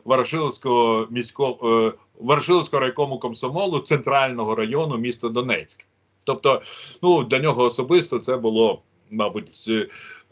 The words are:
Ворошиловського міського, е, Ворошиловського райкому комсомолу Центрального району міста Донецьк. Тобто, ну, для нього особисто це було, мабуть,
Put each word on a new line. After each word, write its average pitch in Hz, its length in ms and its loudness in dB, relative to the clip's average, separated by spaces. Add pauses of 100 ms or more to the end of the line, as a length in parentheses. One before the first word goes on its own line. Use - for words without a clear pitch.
Ворошиловського 120 1080 0
міського, 120 760 0
е, 104 60 0 (260)
Ворошиловського 147 600 2
райкому 131 380 -2
комсомолу 139 600 -4
Центрального 131 760 0
району 123 440 -2
міста 120 300 -4
Донецьк. 117 580 -6 (380)
Тобто, 135 380 2 (400)
ну, 170 220 6
для 131 140 0
нього 131 260 2
особисто 120 540 2
це 127 180 -2
було, 110 460 2 (280)
мабуть, 104 600 -6 (600)